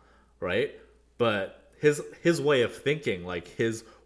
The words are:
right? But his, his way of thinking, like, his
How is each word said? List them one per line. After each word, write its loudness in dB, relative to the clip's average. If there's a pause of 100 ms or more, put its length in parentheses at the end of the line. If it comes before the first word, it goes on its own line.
(400)
right? 0 (460)
But -2
his, 2 (200)
his 2
way 4
of 0
thinking, -4
like, -8
his -2 (220)